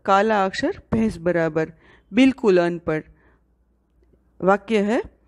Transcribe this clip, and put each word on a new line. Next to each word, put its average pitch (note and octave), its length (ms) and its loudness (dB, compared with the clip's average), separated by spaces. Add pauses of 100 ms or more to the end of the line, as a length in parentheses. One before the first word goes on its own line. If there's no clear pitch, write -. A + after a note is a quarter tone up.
"काला G3+ 400 2
अक्षर C4+ 360 -6 (120)
भैंस A3 240 -2
बराबर, E3 560 -2 (400)
बिल्कुल A3+ 460 2
अनपढ़।" E3+ 440 -2 (1400)
वाक्य G3+ 360 0
है, G#3 240 0 (260)